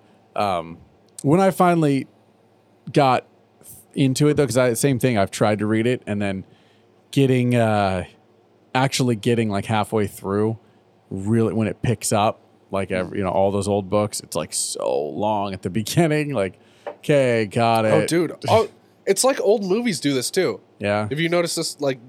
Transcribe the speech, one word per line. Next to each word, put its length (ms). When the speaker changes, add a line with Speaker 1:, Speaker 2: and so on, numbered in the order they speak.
Speaker 1:
Um, 440
when 180
I 100
finally 560
got 360
into 340
it, 100
though, 80
'cause 100
I, 180
same 240
thing, 200
I've 140
tried 260
to 80
read 200
it, 200
and 160
then 220
getting, 460
uh, 480
actually 420
getting, 340
like, 160
halfway 400
through, 500
really, 420
when 140
it 160
picks 300
up, 280
like, 200
ev-, 260
you 60
know, 80
all 200
those 160
old 220
books, 320
it's, 160
like, 160
so 420
long 600
at 80
the 80
<laughs> 100
beginning, 540
like, 240
"Okay, 480
got 400
Speaker 2:
Oh, 140
Speaker 1:
it." 80
Speaker 2:
dude. 240
Oh, 220
it's 180
like 160
old 240
movies 360
do 120
this, 180
too. 300
Speaker 1:
Yeah. 320
Speaker 2:
If 80
you 120
notice 240
this, 260
like, 180